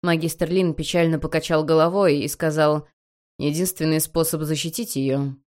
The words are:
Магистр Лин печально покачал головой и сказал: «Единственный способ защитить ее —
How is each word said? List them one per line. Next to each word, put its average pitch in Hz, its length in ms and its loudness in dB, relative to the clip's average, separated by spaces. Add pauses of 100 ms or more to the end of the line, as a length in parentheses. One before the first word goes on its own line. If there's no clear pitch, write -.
Магистр 165 480 -2
Лин 180 240 2
печально 160 460 0
покачал 156 440 -2
головой 160 560 4
и - 80 -2
сказал: 151 600 0 (520)
«Единственный 160 600 0
способ 160 440 -2
защитить 160 520 -4
ее — 139 380 -2 (180)